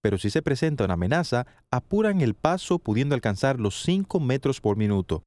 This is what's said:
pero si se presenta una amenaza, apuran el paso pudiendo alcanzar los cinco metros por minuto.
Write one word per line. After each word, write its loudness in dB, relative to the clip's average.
pero 0
si -2
se 0
presenta 0
una 0
amenaza, 0
apuran 0
el 2
paso 0
pudiendo 0
alcanzar 0
los -2
cinco 0
metros 0
por 2
minuto. 0